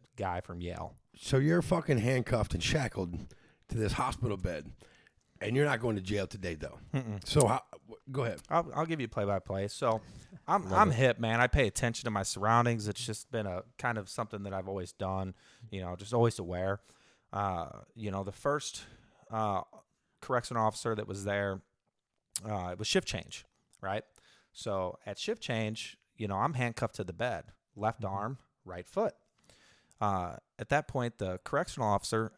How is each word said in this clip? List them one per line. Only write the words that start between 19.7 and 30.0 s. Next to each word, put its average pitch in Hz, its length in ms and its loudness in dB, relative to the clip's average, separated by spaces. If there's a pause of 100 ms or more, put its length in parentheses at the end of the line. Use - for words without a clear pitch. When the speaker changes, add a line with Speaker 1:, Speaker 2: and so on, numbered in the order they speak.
Speaker 1:
correctional 120 460 0
officer 110 300 0
that 104 120 -4
was 98 180 -6
there, 101 360 0 (880)
uh, 92 220 -2
it 90 80 -8
was 107 80 -4
shift - 200 2
change, - 380 -8 (360)
right? 98 220 -2 (480)
So 95 540 -4
at 101 140 -8
shift - 240 -4
change, 113 540 -4 (180)
you 107 120 -4
know, 98 100 0
I'm 131 180 2
handcuffed 123 400 -2
to 104 80 -4
the 90 100 -8
bed, 113 320 -4 (300)
left 107 260 -2
Speaker 3:
Mm-hmm. 98 140 -4
Speaker 1:
arm, 110 220 -2 (280)
right 90 220 -10
foot. 208 260 0 (880)